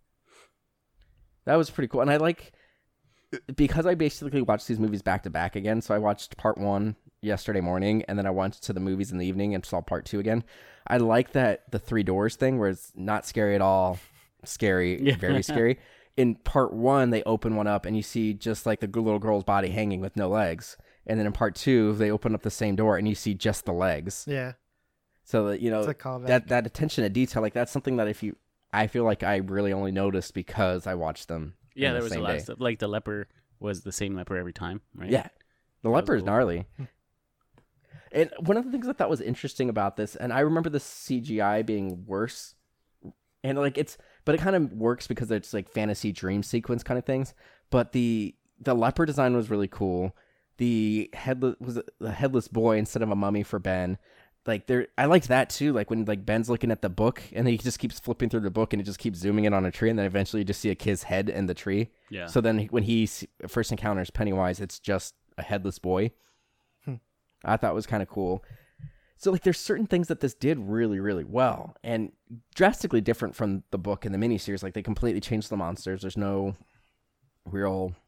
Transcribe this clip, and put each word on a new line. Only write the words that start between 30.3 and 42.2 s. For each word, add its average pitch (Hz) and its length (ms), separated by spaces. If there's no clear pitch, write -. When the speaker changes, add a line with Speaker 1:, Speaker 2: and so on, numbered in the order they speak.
Speaker 1:
because 92 540
I 92 60
watched 80 340
them 82 260
Speaker 2:
Yeah, 139 120
Speaker 1:
in 127 60
Speaker 2:
there 120 60
Speaker 1:
the 117 40
Speaker 2:
was 113 80
a - 40
Speaker 1:
same 110 80
Speaker 2:
lot 101 60
Speaker 1:
day. - 80
Speaker 2:
of - 40
stuff. 120 160
Like, 117 220
the 104 80
leper 104 400
was 101 220
the 95 100
same 98 240
leper 92 200
every 87 160
time, 90 280
right? 90 140
Speaker 1:
Yeah. - 120
The - 60
Speaker 2:
That 113 60
was 117 40
Speaker 1:
leper 156 220
is 101 60
Speaker 2:
cool. 90 40
Speaker 1:
gnarly. 101 400
Speaker 3:
Hmm. 139 60
Speaker 1:
And 160 200
one 175 160
of 247 80
the 254 80
things 254 160
I 277 40
thought 160 180
was 151 100
interesting 127 480
about 104 280
this, 107 200
and 120 160
I 127 80
remember 165 300
the 147 100
C - 400
G 110 200
I 104 220
being 98 440
worse, 104 480